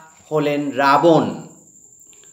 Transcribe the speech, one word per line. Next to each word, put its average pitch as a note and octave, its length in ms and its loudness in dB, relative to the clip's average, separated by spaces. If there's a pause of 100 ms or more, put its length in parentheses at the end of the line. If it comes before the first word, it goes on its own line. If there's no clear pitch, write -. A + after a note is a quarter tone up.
(300)
হলেন D3 400 -2
রাবণ। C#3 540 2 (1080)